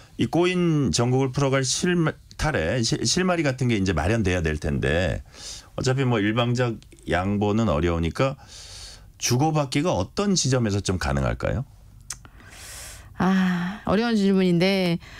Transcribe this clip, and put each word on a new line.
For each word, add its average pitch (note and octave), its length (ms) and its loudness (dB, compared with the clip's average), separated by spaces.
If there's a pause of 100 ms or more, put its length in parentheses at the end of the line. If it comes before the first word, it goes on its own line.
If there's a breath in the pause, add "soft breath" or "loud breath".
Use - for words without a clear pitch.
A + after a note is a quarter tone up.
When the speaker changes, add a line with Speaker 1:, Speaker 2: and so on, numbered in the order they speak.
(180 loud breath)
Speaker 1:
이 A#2+ 80 0
꼬인 E3+ 680 2
전국을 B2+ 400 2
풀어갈 C3+ 320 0
실마-, F3 480 0 (240)
탈에 A#2 460 0
실-, - 240 -2
실마리 F3 360 2
같은 C3 240 0
게 A#2 100 2
이제 F#2+ 180 2
마련돼야 F2+ 480 0
될 D2+ 160 -2
텐데, C#2+ 640 0 (520 loud breath)
어차피 C3 300 0
뭐 A#2+ 160 2
일방적 A#2+ 560 0 (320)
양보는 G2+ 640 2
어려우니까 E2 640 0 (800 loud breath)
주고받기가 D3 760 0
어떤 F#3+ 420 0
지점에서 A#2+ 460 0
좀 F#2+ 180 -2
가능할까요? C2+ 640 -2 (1500 loud breath)
Speaker 2:
아, F#3 720 0
어려운 A3+ 280 0
질문인데, F#3+ 840 2 (200 loud breath)